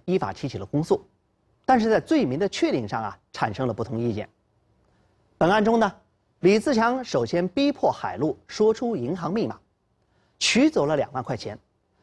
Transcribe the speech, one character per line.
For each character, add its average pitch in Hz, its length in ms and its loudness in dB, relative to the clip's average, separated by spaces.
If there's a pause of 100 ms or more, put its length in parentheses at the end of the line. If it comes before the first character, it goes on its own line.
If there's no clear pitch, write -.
依 180 140 0
法 98 140 -6
提 - 140 -10
起 123 100 -8
了 95 80 -10
公 147 180 -2
诉， - 200 0 (600)
但 262 140 4
是 220 100 0
在 202 100 4
罪 285 260 2
名 131 140 -2
的 196 100 0
确 320 220 -2
定 143 160 -2
上 113 160 -6
啊， 101 140 -10 (140)
产 110 220 -4
生 131 140 -2
了 113 60 -2
不 107 100 -6
同 110 160 -6
意 117 140 -2
见。 101 140 -8 (1080)
本 165 120 4
案 214 140 4
中 226 160 4
呢， 208 140 2 (460)
李 196 180 6
自 262 160 0
强 233 300 0
首 131 220 -2
先 175 220 0
逼 277 240 0
迫 165 200 0
海 - 260 -6
路 147 200 -2 (100)
说 214 260 2
出 233 220 -4
银 139 220 -4
行 165 160 -6
密 214 120 -2
码， 110 140 -8 (800)
取 277 300 4
走 170 160 0
了 151 100 0
两 135 180 -2
万 127 100 -6
块 123 140 -6
钱， 107 200 -10 (460)